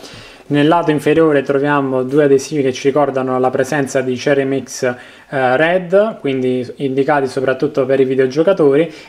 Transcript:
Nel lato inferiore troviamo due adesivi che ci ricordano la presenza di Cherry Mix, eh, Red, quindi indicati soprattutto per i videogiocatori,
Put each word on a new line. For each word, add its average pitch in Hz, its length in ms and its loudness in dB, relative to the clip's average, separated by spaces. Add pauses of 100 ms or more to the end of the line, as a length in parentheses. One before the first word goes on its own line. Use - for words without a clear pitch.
(460)
Nel 143 220 2
lato 165 220 2
inferiore 151 500 2
troviamo 135 600 -2
due 139 220 2
adesivi 139 360 2
che 131 140 0
ci 139 140 -2
ricordano 135 500 0
la 127 100 2
presenza 135 540 -2
di 127 120 -4
Cherry 139 300 0
Mix, 135 380 -6
eh, 127 760 -2
Red, 180 640 0
quindi 127 560 -2
indicati 139 520 0
soprattutto 131 580 -2
per 131 120 0
i 135 60 4
videogiocatori, 143 880 2 (160)